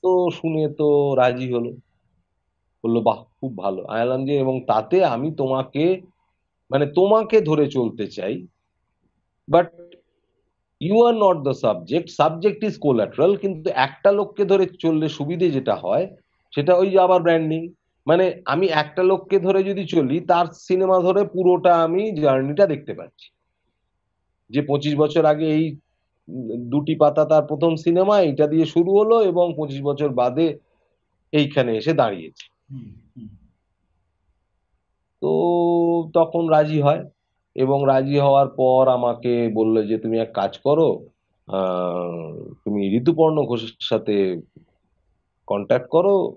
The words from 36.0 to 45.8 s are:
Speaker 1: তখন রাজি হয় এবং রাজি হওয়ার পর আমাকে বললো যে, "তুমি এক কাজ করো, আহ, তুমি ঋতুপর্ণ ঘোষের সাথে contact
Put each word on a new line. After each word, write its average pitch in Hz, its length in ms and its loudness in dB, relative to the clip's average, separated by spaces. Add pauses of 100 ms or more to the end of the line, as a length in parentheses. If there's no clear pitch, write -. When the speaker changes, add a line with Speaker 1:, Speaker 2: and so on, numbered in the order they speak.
Speaker 1:
তখন 170 360 2
রাজি 151 320 2
হয় 147 200 2 (540)
এবং 131 300 0
রাজি 135 340 2
হওয়ার 139 300 4
পর 131 400 2
আমাকে 120 440 -2 (200)
বললো 110 300 2
যে, 107 140 -2
"তুমি 113 200 -4
এক 113 160 -4
কাজ 98 240 -4
করো, 151 320 2 (580)
আহ, 87 840 -4 (280)
তুমি 104 220 -4 (100)
ঋতুপর্ণ 156 540 2
ঘোষের 113 360 -6
সাথে 107 340 -2 (1300)
contact 104 420 -2